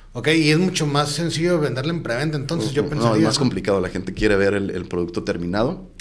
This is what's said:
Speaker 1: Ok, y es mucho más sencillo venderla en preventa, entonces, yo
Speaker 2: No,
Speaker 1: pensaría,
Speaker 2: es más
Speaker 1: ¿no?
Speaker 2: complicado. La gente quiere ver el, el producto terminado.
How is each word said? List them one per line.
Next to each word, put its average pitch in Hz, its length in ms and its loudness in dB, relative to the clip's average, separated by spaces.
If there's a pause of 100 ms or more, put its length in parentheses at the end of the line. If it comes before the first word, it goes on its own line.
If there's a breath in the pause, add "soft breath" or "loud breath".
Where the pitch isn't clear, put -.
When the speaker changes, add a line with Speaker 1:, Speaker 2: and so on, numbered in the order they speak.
(140 soft breath)
Speaker 1:
Ok, 123 160 -2
y 160 200 4
es 156 80 4
mucho 180 300 0
más 143 220 0
sencillo 170 500 0
venderla 135 340 -2
en 170 100 -4
preventa, 139 320 -2
entonces, 156 360 -2
yo 143 120 0
Speaker 2:
No, - 60 -4
Speaker 1:
pensaría, 113 300 2
Speaker 2:
es 107 60 6
más 147 100 2
Speaker 1:
¿no? 143 40 -2
Speaker 2:
complicado. 98 400 2
La 90 100 -2
gente 92 240 -6
quiere 104 220 4
ver 98 200 4
el, 98 160 -2
el 92 140 -6
producto 87 380 -4
terminado. 101 640 -2 (140)